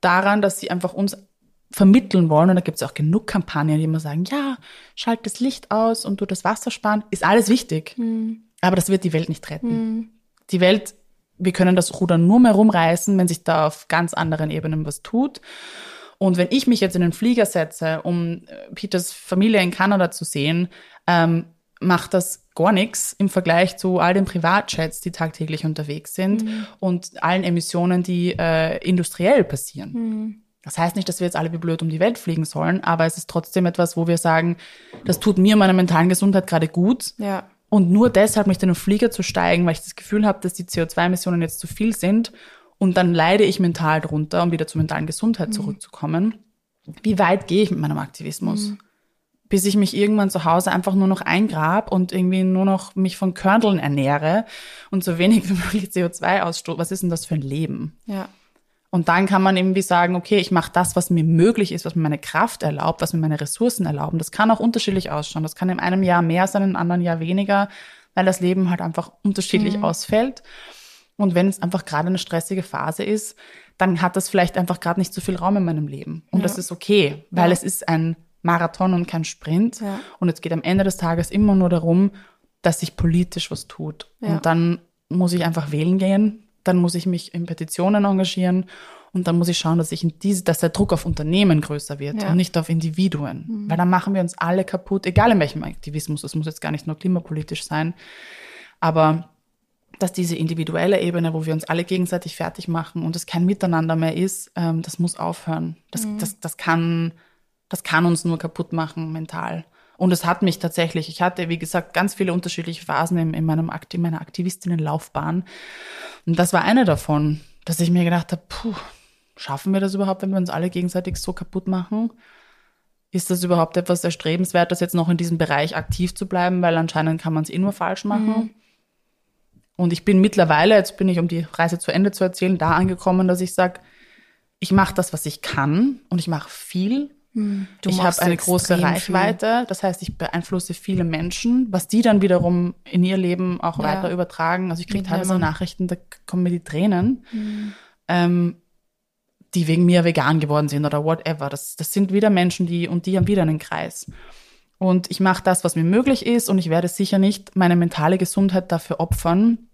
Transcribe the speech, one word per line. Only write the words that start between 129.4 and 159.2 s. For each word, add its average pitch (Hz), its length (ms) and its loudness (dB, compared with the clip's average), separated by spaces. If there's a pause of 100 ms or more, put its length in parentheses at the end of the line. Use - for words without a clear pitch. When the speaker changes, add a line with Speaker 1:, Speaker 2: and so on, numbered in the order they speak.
Speaker 1:
Und 175 180 0
ich 165 120 -6
bin 190 160 6
mittlerweile, 190 540 4
jetzt - 220 2
bin 190 120 2
ich, 175 100 0
um 170 80 0
die 165 260 -4
Reise 170 260 -2
zu - 120 -6
Ende 196 200 2
zu 196 120 -2
erzählen, 185 340 0
da 160 140 0
angekommen, 185 560 2
dass 180 140 0
ich 180 120 -6
sag, 180 280 0 (800)
ich 185 120 -4
mach 190 200 4
das, - 220 -4
was 160 120 -8
ich 151 160 -8
kann 214 580 0 (100)
und 180 100 0
ich 160 80 -4
mach 156 200 -4
viel. 247 640 -4 (240)
Speaker 2:
Hm. 202 340 -4 (140)
Du 190 80 -2
Speaker 1:
Ich 185 80 0
Speaker 2:
machst 180 220 2
Speaker 1:
hab 175 80 2
eine 175 100 2
große 180 380 0
Speaker 2:
extrem - 20 0
viel. 175 80 2 (300)
Speaker 1:
Reichweite, 220 520 0
das 190 140 -6
heißt, 180 220 -4
ich - 160 -10
beeinflusse 170 560 -6
viele 185 280 -2
Menschen, 180 680 0
was 185 160 -2
die 226 160 2
dann 214 180 6
wiederum 175 600 2
in 180 200 2
ihr 190 140 2
Leben 180 440 -2
auch 165 180 -4
Speaker 2:
Ja. - 60 -4
Speaker 1:
weiter 170 260 -2
übertragen. 175 580 -2
Also 170 120 -6
ich 175 60 -12
krieg 196 140 -4
Speaker 2:
Mitnehmen. 185 220 -2
Speaker 1:
teilweise 185 160 0
Nachrichten, 170 480 -4
da 175 80 -4 (320)
kommen 180 160 -2
mir 175 80 0
die 175 120 -4
Tränen, 190 680 0
Speaker 2:
Hm. 214 420 -8 (340)
Speaker 1:
ähm, 175 480 2 (1000)
die 170 120 2
wegen 170 180 4
mir 175 180 6
vegan 160 360 2
geworden 151 300 0
sind 143 160 -2
oder 147 180 0
whatever. 156 460 -2
Das, - 260 -12
das - 180 -8
sind 196 200 0
wieder 202 160 4
Menschen, 180 380 2
die, 170 200 -2
und 175 200 -4
die 190 100 0
haben 175 100 4
wieder 196 140 2
einen 156 180 0
Kreis. - 460 -8 (760)
Und 185 320 2
ich - 80 -10
mach 185 220 4
das, 185 220 2
was 170 120 -2
mir 165 80 0
möglich 240 420 2
ist 233 240 0
und 196 80 4
ich 165 120 0
werde 175 180 2
sicher 196 300 0
nicht 190 380 0
meine 175 200 4
mentale 170 420 2
Gesundheit 185 540 0
dafür 165 280 -4
opfern 185 580 2 (160)